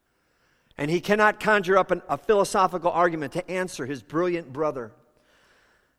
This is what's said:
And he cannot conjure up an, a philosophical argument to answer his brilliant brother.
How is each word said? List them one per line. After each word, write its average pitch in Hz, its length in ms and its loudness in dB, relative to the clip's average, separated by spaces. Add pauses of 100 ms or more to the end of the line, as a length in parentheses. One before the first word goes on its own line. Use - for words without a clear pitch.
(760)
And 147 140 -4
he 175 100 0
cannot 208 380 2
conjure 196 400 2
up 185 100 0
an, 180 180 -2
a 143 80 -2
philosophical 185 760 0
argument 165 420 0
to 175 160 -6
answer 180 380 -6
his 135 160 -10
brilliant 170 500 -4
brother. 135 380 -4 (1080)